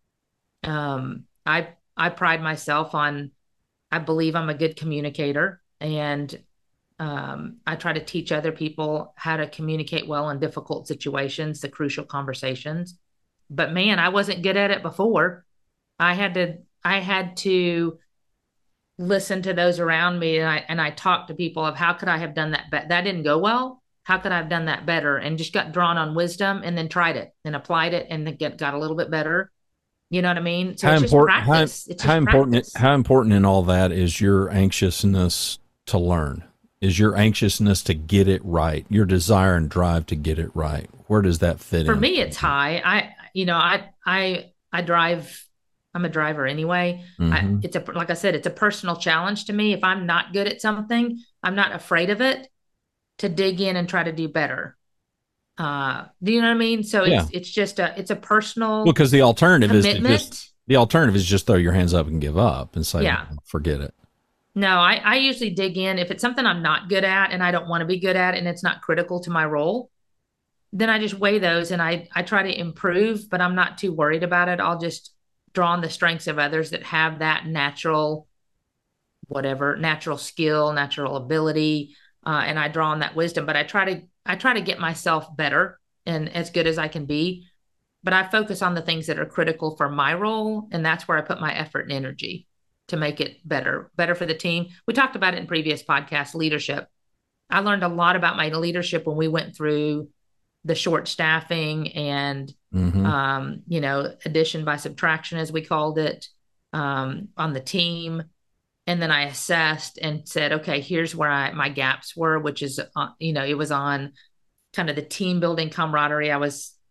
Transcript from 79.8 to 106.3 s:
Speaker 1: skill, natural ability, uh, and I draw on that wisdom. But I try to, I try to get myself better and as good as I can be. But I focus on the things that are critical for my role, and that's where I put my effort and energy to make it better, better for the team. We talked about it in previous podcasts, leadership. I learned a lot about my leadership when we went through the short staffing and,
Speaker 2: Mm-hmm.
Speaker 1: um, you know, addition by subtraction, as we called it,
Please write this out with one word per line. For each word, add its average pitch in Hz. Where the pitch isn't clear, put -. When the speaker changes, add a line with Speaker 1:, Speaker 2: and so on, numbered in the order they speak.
Speaker 1:
skill, 151
natural 143
ability, 151
uh, 151
and 156
I 151
draw 156
on 156
that 147
wisdom. 165
But 151
I 147
try 190
to, 160
I 185
try 254
to 214
get -
myself 165
better 156
and 160
as 170
good 165
as 160
I 156
can 156
be. 165
But 185
I 185
focus 208
on 180
the 165
things 160
that 170
are 156
critical 160
for 143
my 143
role, 214
and 165
that's 160
where 160
I 151
put -
my 151
effort 156
and -
energy -
to 175
make 151
it -
better, 139
better 170
for 175
the 160
team. 175
We 226
talked 262
about 185
it 180
in 170
previous 156
podcasts, 147
leadership. 151
I 180
learned 202
a 175
lot 175
about 175
my 156
leadership 170
when 156
we 160
went 156
through 151
the 165
short 160
staffing 160
and, 139
Speaker 2:
Mm-hmm. 92
Speaker 1:
um, 135
you 165
know, 139
addition 160
by 147
subtraction, 160
as 160
we 160
called 156
it, -